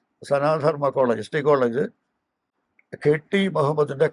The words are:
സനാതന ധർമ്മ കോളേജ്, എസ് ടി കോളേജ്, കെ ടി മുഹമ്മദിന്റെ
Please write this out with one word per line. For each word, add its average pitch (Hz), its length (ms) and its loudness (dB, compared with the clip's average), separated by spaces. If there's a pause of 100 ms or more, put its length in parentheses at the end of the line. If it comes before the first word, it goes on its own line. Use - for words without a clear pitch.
(240)
സനാതന 147 380 0
ധർമ്മ 143 280 0
കോളേജ്, 127 300 0
എസ് 107 140 -12
ടി 156 60 -2
കോളേജ്, 131 400 2 (1160)
കെ 151 240 0 (140)
ടി 196 140 2
മുഹമ്മദിന്റെ 151 640 0